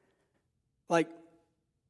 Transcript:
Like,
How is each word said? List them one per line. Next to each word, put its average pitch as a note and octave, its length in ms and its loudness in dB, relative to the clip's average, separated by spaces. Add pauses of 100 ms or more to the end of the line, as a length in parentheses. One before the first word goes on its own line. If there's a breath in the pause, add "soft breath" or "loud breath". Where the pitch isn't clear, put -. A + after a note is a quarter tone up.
(880)
Like, E3 200 0 (800)